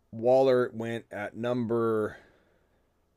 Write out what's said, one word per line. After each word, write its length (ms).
Waller 600
went 380
at 260
number, 800